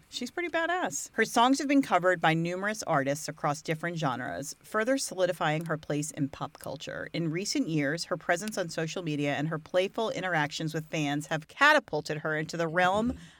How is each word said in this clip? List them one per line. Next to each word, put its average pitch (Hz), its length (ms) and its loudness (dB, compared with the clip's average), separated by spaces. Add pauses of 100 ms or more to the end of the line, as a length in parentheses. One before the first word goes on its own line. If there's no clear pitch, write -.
She's - 220 -8
pretty 349 200 -6
badass. 330 640 -2
Her 220 120 2
songs 247 320 4
have 302 100 -4
been 277 140 6
covered 180 400 4
by 160 140 4
numerous 185 480 -4
artists 143 440 0
across 151 360 -2
different 165 340 -4
genres, 127 680 -4
further 220 360 0
solidifying 175 640 0
her 160 120 -2
place 147 340 -4
in 139 180 -2
pop - 300 -10
culture. - 520 -8
In 165 200 -2
recent 208 360 -2
years, 156 380 0
her 180 120 -2
presence 185 380 -2
on 180 140 -2
social 165 320 -4
media 147 320 0
and 143 140 0
her 160 100 -2
playful 196 540 0
interactions 160 640 -2
with 156 140 -4
fans 147 360 -2
have 156 220 -4
catapulted 190 720 4
her 156 180 -2
into 156 180 -4
the 170 120 0
realm 185 500 2 (220)